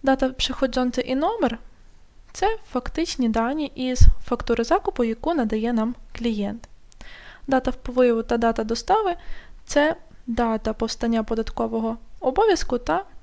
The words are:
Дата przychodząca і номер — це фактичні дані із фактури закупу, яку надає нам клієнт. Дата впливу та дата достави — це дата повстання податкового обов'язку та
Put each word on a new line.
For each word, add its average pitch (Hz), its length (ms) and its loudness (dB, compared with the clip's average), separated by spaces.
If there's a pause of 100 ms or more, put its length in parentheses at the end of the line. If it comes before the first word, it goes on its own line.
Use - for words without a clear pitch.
Дата 269 240 2
przychodząca 254 720 -2
і 247 160 -4
номер — 311 440 -2 (720)
це 440 240 0 (140)
фактичні 254 580 -4
дані 247 460 -2
із 254 240 -4 (260)
фактури 233 380 0
закупу, 339 400 0
яку 233 300 -2
надає 226 400 0
нам 226 220 -2 (220)
клієнт. 214 520 -4 (760)
Дата 262 240 0
впливу 247 520 2
та 233 140 -2
дата 226 260 0
достави — 359 520 0 (500)
це 302 300 2 (320)
дата 226 460 -2
повстання 226 500 -2
податкового 226 760 -4 (220)
обов'язку 339 580 2
та 330 280 -2 (180)